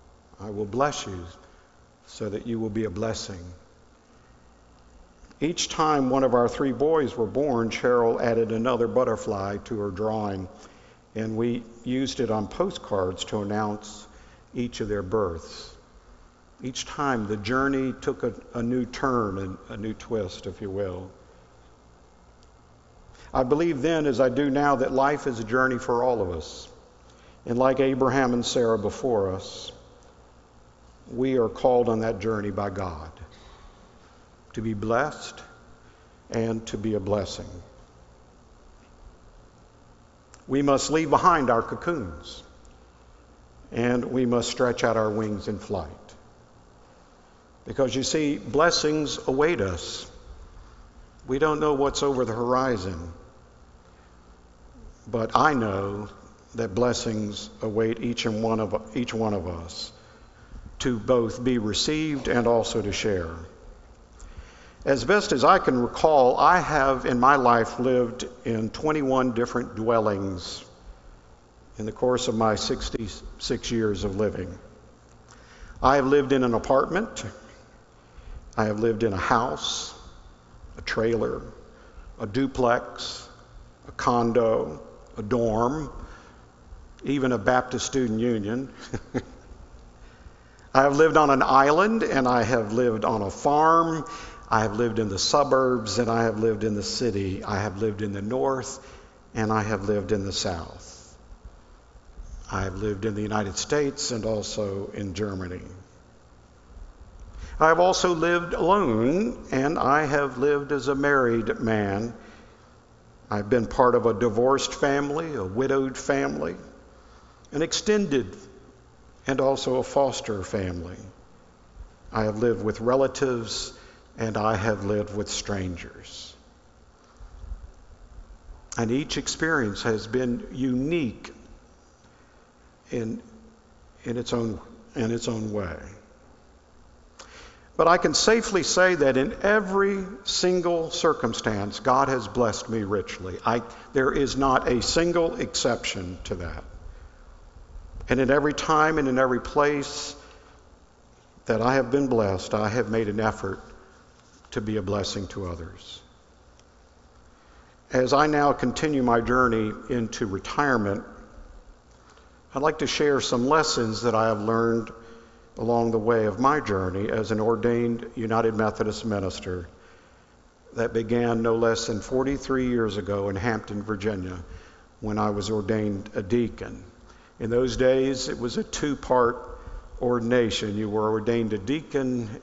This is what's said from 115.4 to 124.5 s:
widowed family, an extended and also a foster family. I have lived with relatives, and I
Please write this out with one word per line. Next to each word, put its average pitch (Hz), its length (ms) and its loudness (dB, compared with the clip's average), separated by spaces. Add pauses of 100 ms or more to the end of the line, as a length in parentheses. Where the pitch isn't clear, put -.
widowed 131 540 0
family, 147 580 -2 (960)
an 143 120 -2
extended 165 720 0 (920)
and 135 160 0
also 131 340 2
a 127 80 0
foster 120 580 0
family. 87 540 -6 (1200)
I 110 100 0
have 107 140 0
lived 110 260 2
with 107 160 -2
relatives, 127 920 0 (460)
and 110 160 -4
I 110 200 2